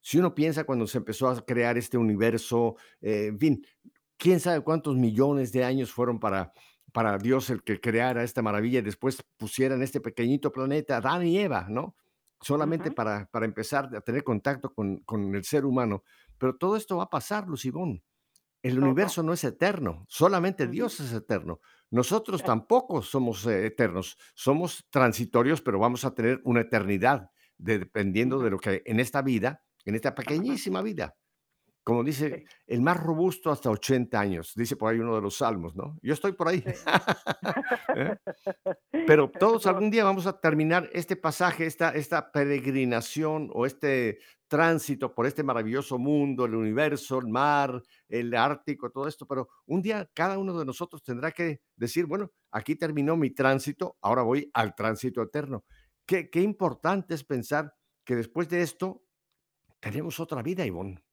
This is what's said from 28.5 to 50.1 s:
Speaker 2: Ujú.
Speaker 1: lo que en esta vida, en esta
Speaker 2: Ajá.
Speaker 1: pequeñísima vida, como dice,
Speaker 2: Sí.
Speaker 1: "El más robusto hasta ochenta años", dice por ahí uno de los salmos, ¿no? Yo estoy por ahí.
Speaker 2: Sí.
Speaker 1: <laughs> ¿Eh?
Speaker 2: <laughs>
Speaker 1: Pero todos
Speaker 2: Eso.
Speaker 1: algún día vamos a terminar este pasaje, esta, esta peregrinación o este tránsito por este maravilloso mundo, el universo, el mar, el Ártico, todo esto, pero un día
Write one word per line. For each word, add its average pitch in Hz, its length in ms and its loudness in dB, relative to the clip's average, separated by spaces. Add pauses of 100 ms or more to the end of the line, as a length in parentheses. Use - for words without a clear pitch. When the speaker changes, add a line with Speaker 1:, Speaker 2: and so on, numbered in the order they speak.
Speaker 2:
Ujú. - 0 -
Speaker 1:
lo 95 80 -2
que 95 260 -2
en 110 140 0
esta 127 240 0
vida, 127 420 0 (200)
en 101 100 -4
esta 127 220 -2
Speaker 2:
Ajá. - 0 -
Speaker 1:
pequeñísima 185 680 -4
vida, 196 340 -6 (680)
como 120 200 2
dice, 143 400 -4
Speaker 2:
Sí. - 0 - (220)
Speaker 1:
"El 120 160 0
más 170 200 4
robusto 165 480 0
hasta 135 200 0
ochenta 113 500 0
años", 92 340 -2
dice 113 220 -4
por 110 160 0
ahí 113 60 0
uno 113 160 -2
de 107 80 -2
los 98 160 -6
salmos, 90 360 -2
¿no? 147 280 -10
Yo 131 100 -2
estoy 190 200 -2
por 170 160 -2
ahí. 165 140 0
Speaker 2:
Sí. 127 80 -6 (160)
Speaker 1:
<laughs> - 1080 -2
¿Eh? 185 220 -2 (100)
Speaker 2:
<laughs> - 520 -8 (280)
Speaker 1:
Pero 151 240 8
todos 214 320 4
Speaker 2:
Eso. 202 60 2
Speaker 1:
algún 190 220 2
día 220 140 4
vamos 190 220 2
a 190 140 -4
terminar 160 520 4
este 175 240 -4
pasaje, 165 500 0
esta, 160 240 0
esta 147 400 -2
peregrinación 139 1200 0
o 117 120 0
este 135 540 0 (300)
tránsito 151 680 2
por 117 120 0
este 135 160 -2
maravilloso 123 560 -2
mundo, 139 460 0
el 113 100 -2
universo, 131 640 0
el 123 100 -4
mar, 131 540 0 (260)
el 120 260 -4
Ártico, 135 560 -2
todo 139 180 -4
esto, 147 180 -12
pero 131 220 -6 (180)
un 180 160 0
día 202 320 -4